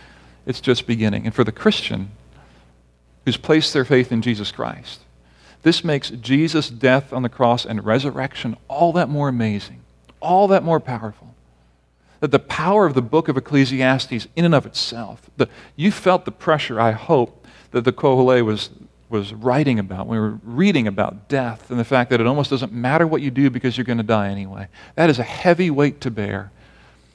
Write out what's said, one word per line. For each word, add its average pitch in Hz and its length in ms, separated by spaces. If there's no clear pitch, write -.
it's 131 140
just - 260
beginning. 107 400
And 110 80
for 127 100
the 107 80
Christian 107 580
who's 120 120
placed 156 360
their 135 120
faith 127 260
in 113 120
Jesus 104 300
Christ, - 480
this 170 200
makes 147 280
Jesus' 143 600
death 131 420
on 131 100
the 123 60
cross 123 380
and 107 180
resurrection 131 720
all 160 240
that 165 160
more 143 200
amazing, 110 520
all 185 280
that 190 140
more 160 180
powerful. 110 480
That 147 120
the 139 80
power 190 440
of 151 100
the 127 80
book 151 260
of 139 80
Ecclesiastes 131 1000
in 170 100
and 170 100
of 131 120
itself, - 680
the, 135 120
you 175 160
felt 185 320
the - 80
pressure, 143 480
I 117 100
hope, 120 560
that 123 140
the 123 80
Quohole 127 520
was, 107 260
was 104 240
writing 123 460
about, 95 300
when 113 120
we 107 80
were 110 140
reading 127 460
about 104 400
death 123 420
and 123 80
the 117 60
fact 123 260
that 120 100
it 113 60
almost 139 240
doesn't 123 220
matter 131 340
what 156 160
you 143 80
do 135 200
because 123 260
you're 127 80
gonna 117 180
die 104 280
anyway. 98 360
That 160 140
is 127 100
a - 20
heavy 175 480
weight 143 300
to 131 100
bear. 101 400